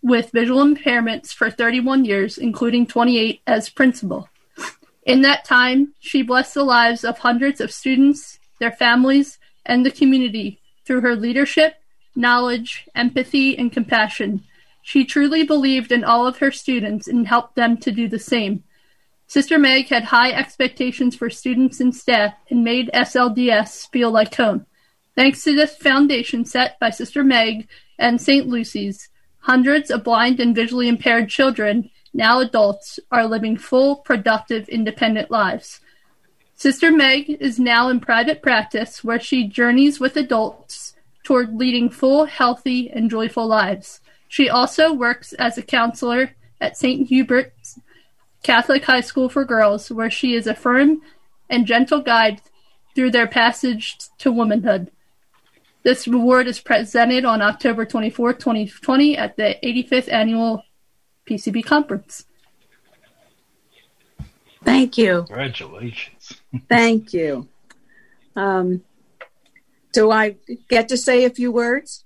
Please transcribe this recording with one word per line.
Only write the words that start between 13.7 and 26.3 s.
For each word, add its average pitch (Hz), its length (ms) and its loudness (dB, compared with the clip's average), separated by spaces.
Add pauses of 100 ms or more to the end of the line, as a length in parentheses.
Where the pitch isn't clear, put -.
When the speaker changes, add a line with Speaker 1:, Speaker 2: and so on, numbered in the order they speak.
Speaker 1:
compassion. 214 680 -2 (400)
She - 220 0
truly 294 400 0
believed 269 480 0
in 240 140 0
all 240 200 4
of 254 120 -4
her 269 140 0
students 214 580 -6
and 233 180 0
helped 240 280 0
them 233 240 2
to 254 120 -4
do 226 160 -4
the 220 120 -6
same. 208 440 -4 (640)
Sister 302 320 2
Meg 262 300 2
had 233 160 0
high 247 260 2
expectations 254 840 -4
for 226 120 -4
students 254 520 -2
and 247 120 0
staff 208 400 0 (160)
and 240 140 2
made 240 300 -2
S 247 240 -2
L 247 120 2
D 247 220 0
S 214 360 -2
feel 240 220 0
like 214 260 2
home. 220 300 0 (520)
Thanks 269 260 2
to 302 100 0
this 302 220 0
foundation 269 680 0